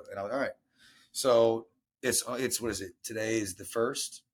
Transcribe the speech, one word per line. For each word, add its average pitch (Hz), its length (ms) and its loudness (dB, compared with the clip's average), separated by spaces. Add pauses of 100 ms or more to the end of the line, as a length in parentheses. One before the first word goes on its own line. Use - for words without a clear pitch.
And 98 80 -10
I 98 60 -4
was, 104 80 -6
all 135 80 0
right. 127 120 -2 (600)
So 113 560 4 (340)
it's, 127 240 0
uh, 120 140 -6
it's, 120 220 -2
what 113 100 -2
is 95 80 -4
it? 95 140 -10 (100)
Today 110 360 -2
is 95 160 -4
the 98 100 -16
first? - 580 -4 (100)